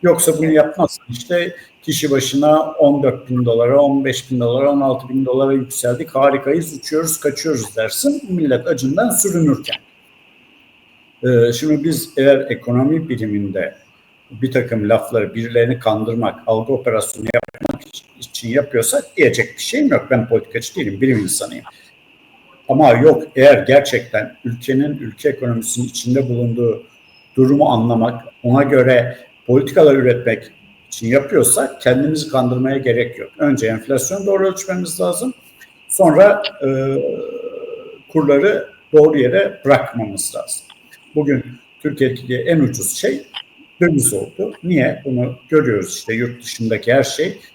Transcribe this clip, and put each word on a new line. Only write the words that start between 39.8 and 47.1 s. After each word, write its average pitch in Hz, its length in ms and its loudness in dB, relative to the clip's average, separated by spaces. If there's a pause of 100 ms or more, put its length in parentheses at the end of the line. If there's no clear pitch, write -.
lazım. - 300 -12 (500)
Bugün 143 300 0 (360)
Türkiye'deki 127 560 -2
en 165 220 2
ucuz - 380 -2
şey 269 260 -4 (580)
döviz 156 320 0
oldu. - 400 -6 (100)
Niye? 165 420 0
Bunu 123 300 -2 (140)
görüyoruz 123 480 0
işte, - 160 -8
yurt 120 300 -6
dışındaki 113 500 -2
her 135 100 4
şey 185 340 -4 (180)